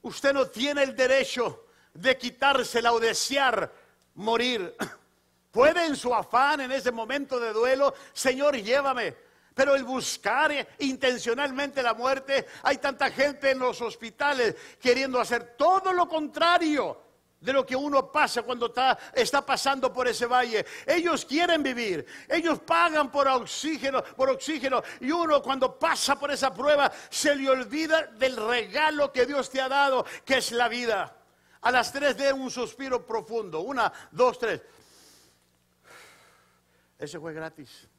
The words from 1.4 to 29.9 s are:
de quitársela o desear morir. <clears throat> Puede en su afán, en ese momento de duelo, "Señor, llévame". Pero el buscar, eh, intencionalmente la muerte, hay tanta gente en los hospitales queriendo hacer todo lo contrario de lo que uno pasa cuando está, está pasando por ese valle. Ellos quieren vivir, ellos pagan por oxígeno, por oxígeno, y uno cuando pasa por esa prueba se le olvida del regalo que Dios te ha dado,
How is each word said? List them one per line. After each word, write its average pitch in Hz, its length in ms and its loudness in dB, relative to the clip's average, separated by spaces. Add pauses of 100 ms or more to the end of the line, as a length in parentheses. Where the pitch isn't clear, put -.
de 247 260 0
quitársela 240 720 0
o 226 80 2
desear 226 720 0 (420)
morir. 226 640 -2
<clears throat> - 760 -16
Puede 330 340 4
en 285 80 -2
su 247 180 -2
afán, 269 480 2
en 254 120 -6
ese 247 180 -2
momento 247 480 -6
de 226 140 -4
duelo, 262 420 2 (180)
"Señor, 269 440 0
llévame". 240 600 -2 (380)
Pero 277 220 4
el 262 80 -2
buscar, 254 680 0
eh, 277 160 -4 (140)
intencionalmente 262 1000 -2
la 233 140 0
muerte, 269 500 -2 (200)
hay 277 140 2
tanta 277 300 -2
gente 269 440 0
en 262 80 -2
los 247 200 -2
hospitales 240 760 -2 (240)
queriendo 254 400 2
hacer 240 360 -4
todo 381 360 4
lo 349 160 2
contrario 311 920 0 (380)
de 240 140 -4
lo 269 120 2
que 254 120 -4
uno 277 340 0
pasa 262 320 0
cuando 240 240 -4
está, 247 320 2 (160)
está 277 320 2
pasando 269 460 0
por 247 160 -2
ese 233 180 -2
valle. 240 400 0 (180)
Ellos 330 400 0
quieren 330 380 0
vivir, 233 420 -4 (240)
ellos 330 300 0
pagan 320 540 2
por 277 160 2
oxígeno, 262 760 -2
por 269 280 -2
oxígeno, 262 520 -2 (160)
y 254 140 -4
uno 311 280 2
cuando 262 380 -2
pasa 285 400 0
por 285 140 -4
esa 269 200 0
prueba 285 380 2 (180)
se 285 280 0
le 269 120 -2
olvida 294 580 0
del 254 300 -2
regalo 247 760 2
que 247 120 4
Dios 277 260 -2
te 262 100 -2
ha 262 80 -2
dado, 269 360 2 (200)